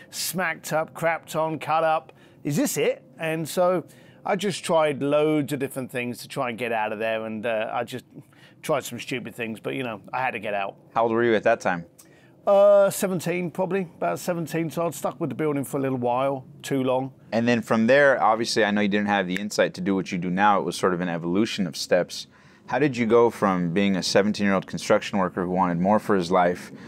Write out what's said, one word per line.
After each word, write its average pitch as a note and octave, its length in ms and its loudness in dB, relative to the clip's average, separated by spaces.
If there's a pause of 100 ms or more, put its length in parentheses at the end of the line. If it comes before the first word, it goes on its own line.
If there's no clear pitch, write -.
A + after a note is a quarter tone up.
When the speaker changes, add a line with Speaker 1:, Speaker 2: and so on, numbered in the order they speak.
Speaker 1:
smacked D#3+ 640 -6
up, D#3 200 -2
crapped D#3+ 420 -4
on, D#3+ 240 -2
cut D#3+ 240 0
up. D#3+ 280 0 (320)
Is D3 140 -2
this B3+ 200 0
it?" F#3+ 240 0 (160)
And D#3+ 300 -4
so F3+ 380 2 (400)
I G#3 100 0
just F#3+ 280 -4
tried D#3 380 2
loads D3 520 2
of C#3 60 -4
different C3 320 -6
things B2 280 -6
to B2+ 80 -16
try B2+ 220 -6
and A2+ 80 -6
get A#2 140 -4
out A2 200 -2
of G#2+ 80 -6
there. A2 260 -2
And, A2 200 -6
uh, A2+ 280 -2
I B2 100 -2
just A#2+ 220 -10 (560)
tried C#3 220 -2
some A#2 160 -10
stupid A2+ 360 -8
things, A2 240 -8
but, C3+ 160 -8
you C3+ 80 -6
know, A2 180 -8 (100)
I B2+ 100 -4
had B2+ 100 -2
to A2+ 80 -8
get G#2 160 -6
out. G2 200 -6 (200)
Speaker 2:
How A#2 80 2
old A#2 80 2
were A2+ 120 2
you A#2 120 4
at G2 80 0
that A2+ 180 4
time? F2+ 240 -2 (640)
Speaker 1:
Uh, G3+ 440 8
seventeen, F3+ 580 -2
probably, F#3+ 320 -2 (160)
about E3+ 220 -2
seventeen. E3 500 -4
So E3 160 -4
I'd E3 80 -4
stuck - 260 -6
with E3 100 -4
the B2 60 -8
building D3 280 -2
for C#3+ 140 -6
a - 40 -2
little C3+ 160 -2
while, C3 480 -2 (160)
too C3+ 220 -2
long. C3 280 0 (200)
Speaker 2:
And A#2 160 0
then A#2+ 160 2
from A2+ 240 2
there, C3+ 340 6
obviously, A2+ 420 2
I G2+ 60 4
know G#2 120 2
you G#2 60 2
didn't G#2 200 0
have G2+ 180 2
the F2+ 100 -4
insight G2+ 400 0
to F#2 60 -10
do G2 140 0
what F#2 160 -2
you F#2+ 80 -4
do F2+ 100 -4
now. G2 300 4
It D2+ 40 -2
was E2+ 120 -4
sort F#2+ 180 0
of F2 80 -2
an F2+ 80 -2
evolution F2+ 560 -2
of D2+ 100 -6
steps. - 520 -2 (400)
How B2+ 100 -2
did C#3 200 2
you A#2 100 0
go A#2 240 6
from F2+ 420 0
being G2 220 2
a E2+ 80 -2
seventeen-year-old G2+ 640 0
construction G#2 500 0
worker F#2 260 0
who F2+ 80 -2
wanted F2+ 280 0
more G2 180 4
for G#2 180 0
his F2 160 0
life F2+ 400 2 (160)